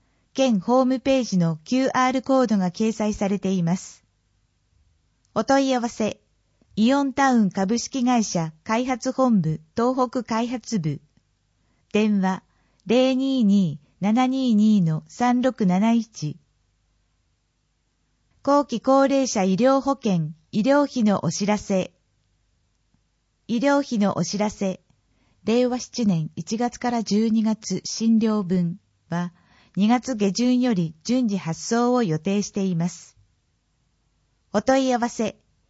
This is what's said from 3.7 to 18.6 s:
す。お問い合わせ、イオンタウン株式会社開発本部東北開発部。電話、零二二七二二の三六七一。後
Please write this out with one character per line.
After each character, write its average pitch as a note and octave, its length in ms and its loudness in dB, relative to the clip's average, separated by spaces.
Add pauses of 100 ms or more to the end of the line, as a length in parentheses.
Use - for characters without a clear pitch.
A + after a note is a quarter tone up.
す。 - 280 -14 (1300)
お A3 80 0
問 C4+ 260 2
い C4 60 0
合 B3 60 -2
わ A#3 80 -4
せ、 - 320 -6 (560)
イ A3+ 180 4
オ C#4+ 80 2
ン C4+ 100 -4
タ C4+ 200 2
ウ A#3 100 4
ン F#3+ 80 2
株 G3 280 -2
式 B3+ 260 -6
会 B3 180 2
社 E3 300 -4 (100)
開 A#3 240 -2
発 B3+ 240 -4
本 B3 300 2
部 D#3 200 -2 (160)
東 B3+ 320 0
北 B3 140 -6
開 A3+ 240 -4
発 A#3 320 -6
部。 D3+ 220 -4 (920)
電 G#3 280 2
話、 F#3 240 -2 (420)
零 B3+ 280 2
二 C4 300 0
二 G3 360 2 (200)
七 A3 260 2
二 B3+ 280 0
二 G#3 280 4
の D#3 260 -2
三 B3 320 0
六 B3 240 0
七 F#3+ 280 2
一。 A3 440 -4 (2000)
後 C#4+ 240 2